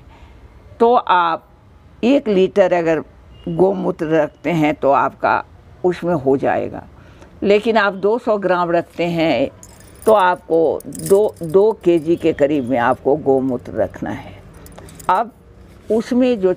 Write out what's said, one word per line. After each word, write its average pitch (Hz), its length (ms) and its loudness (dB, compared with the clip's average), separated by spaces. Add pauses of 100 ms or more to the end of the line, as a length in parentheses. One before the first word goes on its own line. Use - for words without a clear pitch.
(800)
तो 233 140 4
आप 175 520 0 (560)
एक 277 260 2
लीटर 190 440 2
अगर 165 300 0 (480)
गौमूत्र 180 640 -2
रखते 151 400 -2
हैं 156 220 0
तो 135 180 0
आपका 117 500 0 (420)
उसमें 175 300 -2
हो 135 220 0
जाएगा, 104 460 -4 (600)
लेकिन 214 340 2
आप 202 180 0
दो 202 240 0
सौ 220 200 -2
ग्राम 180 340 -2
रखते 170 340 -4
हैं 160 440 0 (560)
तो 214 80 4
आपको 165 720 2
दो, 180 560 0
दो 190 300 2 (120)
केजी 170 320 2
के 160 180 0
करीब 143 360 0
में 131 100 0
आपको 127 380 0
गौमूत्र 135 560 -2
रखना 98 380 -6
है। - 220 -14 (760)
अब 220 220 -2 (580)
उसमें 240 500 0
जो 185 160 2